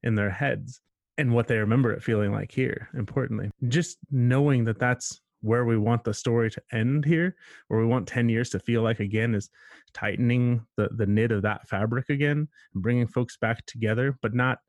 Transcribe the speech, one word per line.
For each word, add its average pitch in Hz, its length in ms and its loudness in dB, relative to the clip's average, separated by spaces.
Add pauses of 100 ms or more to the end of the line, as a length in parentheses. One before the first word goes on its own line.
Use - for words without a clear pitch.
in 117 140 0
their 104 160 0
heads 135 500 -4 (380)
and 131 140 2
what 117 140 2
they 117 100 2
remember 113 340 2
it - 100 -6
feeling 104 300 0
like 104 200 -4
here, - 440 -4
importantly. 110 560 -4 (160)
Just 156 320 0 (100)
knowing 131 560 4
that 110 140 -2
that's - 420 -2 (200)
where 117 240 2
we 117 120 4
want 117 260 2
the 110 100 -2
story 117 360 0
to - 120 -12 (100)
end 123 340 0
here, 170 300 0 (320)
where 110 120 0
we 113 60 2
want 120 220 0
ten 117 220 0
years 117 200 0
to 98 100 -4
feel 117 220 0
like 113 180 0
again, 110 360 0
is 101 140 -4 (440)
tightening 120 720 0 (120)
the, 107 180 2
the 113 100 0
knit 110 260 2
of 104 120 0
that 107 240 -4
fabric 110 420 -2
again, 147 380 0 (260)
and 95 80 -4
bringing 120 240 2
folks 123 320 -4
back 113 280 -2
together, 117 560 -2
but 110 120 -2
not 123 360 0